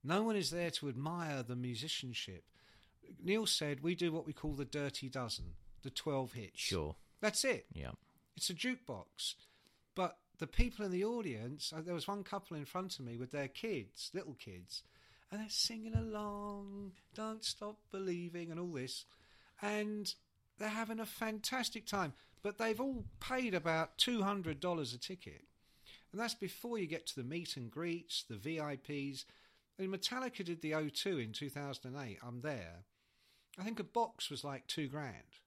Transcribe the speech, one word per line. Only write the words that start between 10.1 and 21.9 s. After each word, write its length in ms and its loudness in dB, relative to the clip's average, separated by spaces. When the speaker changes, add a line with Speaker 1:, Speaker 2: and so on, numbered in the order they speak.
Speaker 1:
the 100 -2
people 380 4
in 60 2
the 120 4
audience, 720 -2
uh, 60 -2
there 140 -2
was 120 -2
one 160 0
couple 320 -4
in 100 -4
front 340 -4
of 60 -6
me 120 -4
with 140 -4
their 180 0
kids, 640 -4
little 220 -4
kids, 480 -10
and 100 -2
they're 80 -4
singing 460 2
along, 1000 -2
"Don't 280 -4
Stop 360 -4
Believing," 600 -2
and 80 -4
all 140 -2
this. 320 -2
And 520 0
they're 100 0
having 300 0
a 60 0
fantastic 840 0
time. 260 2